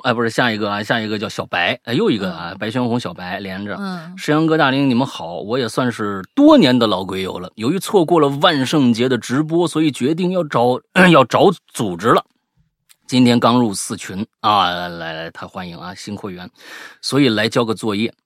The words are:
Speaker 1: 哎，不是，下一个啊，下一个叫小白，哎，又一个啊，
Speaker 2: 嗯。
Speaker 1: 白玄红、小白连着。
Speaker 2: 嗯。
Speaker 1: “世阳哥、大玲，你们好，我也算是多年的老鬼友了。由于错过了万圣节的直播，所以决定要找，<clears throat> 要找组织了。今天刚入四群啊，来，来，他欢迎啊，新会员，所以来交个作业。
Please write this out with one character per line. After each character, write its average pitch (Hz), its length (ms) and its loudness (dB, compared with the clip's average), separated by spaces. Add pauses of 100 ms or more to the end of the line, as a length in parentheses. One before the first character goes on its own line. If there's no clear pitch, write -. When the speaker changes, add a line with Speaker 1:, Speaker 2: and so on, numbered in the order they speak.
Speaker 1:
哎， 123 100 0
不 120 80 -2
是， 113 80 0
下 123 200 0
一 110 60 -4
个 104 140 -4
啊， 104 120 -4
下 117 180 -2
一 107 80 -6
个 104 100 -4
叫 101 100 -6
小 - 160 -8
白， 92 380 -2
哎， 117 100 -8
又 196 160 0
一 135 80 0
个 92 160 -4
啊， 85 200 -12
Speaker 2:
嗯。 98 60 -16
Speaker 1:
白 107 120 -6
玄 123 120 -4
红、 120 160 -2
小 107 140 -6
白 90 280 -10
连 95 260 -10
着。 101 120 -8
Speaker 2:
嗯。 175 380 -10
Speaker 1:
“世 - 140 -6
阳 156 160 4
哥、 156 100 2
大 147 140 4
玲， 139 180 2
你 127 60 4
们 117 120 2
好， 85 340 -10
我 110 180 -4
也 120 100 -4
算 127 220 -2
是 104 320 -6 (140)
多 294 200 8
年 131 220 6
的 117 80 4
老 98 180 -2
鬼 95 160 -6
友 92 200 -6
了。 90 160 -12
由 113 160 -2
于 190 80 -2
错 180 240 2
过 165 160 4
了 143 80 4
万 143 360 2
圣 127 300 4
节 120 140 0
的 127 100 2
直 127 240 -2
播， 165 240 0
所 156 160 -2
以 160 80 2
决 160 240 -2
定 180 160 -2
要 180 140 -2
找， 123 360 0 (140)
<clears throat> 185 160 6
要 143 140 8
找 135 260 4 (160)
组 110 300 -4
织 117 120 -2
了。 170 160 2 (840)
今 127 160 4
天 120 160 4
刚 123 180 4
入 113 160 0
四 - 220 -8
群 98 280 -10 (140)
啊， 101 320 2
来， 87 420 -8
来， 82 200 -10
他 - 160 -16
欢 92 200 -12
迎 85 80 -14
啊， 87 180 -14
新 104 220 -10
会 98 160 -12
员， 90 160 -14 (540)
所 - 180 0
以 139 80 4
来 110 200 2
交 120 160 0
个 110 100 -4
作 104 200 -4
业。 107 200 -2 (120)